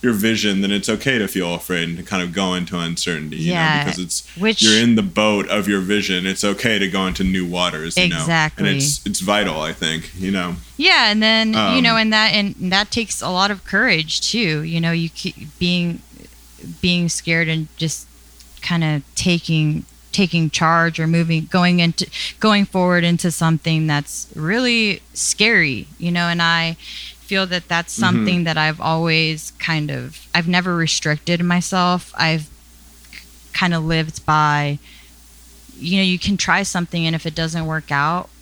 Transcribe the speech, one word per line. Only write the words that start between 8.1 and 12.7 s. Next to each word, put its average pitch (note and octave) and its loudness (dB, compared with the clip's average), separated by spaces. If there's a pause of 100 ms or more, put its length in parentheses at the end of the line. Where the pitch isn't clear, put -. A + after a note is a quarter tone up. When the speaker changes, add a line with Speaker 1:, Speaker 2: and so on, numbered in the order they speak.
Speaker 2:
Exactly. D#3+ 0
Speaker 1:
And C#3+ 2
it's, C#3+ -2
it's G2+ -4
vital, F#2 0
I D#2+ -4
think, D#2+ -4
you F#2+ -2
know? F2+ -2 (200)
Speaker 2:
Yeah, D4+ 2
and G#3+ 0
then, A3 2 (260)
you C4+ 2
know, A#3 2
Speaker 1:
Um, A3+ 2
Speaker 2:
and A3 0
that, G#3+ 2
and G3+ 0 (180)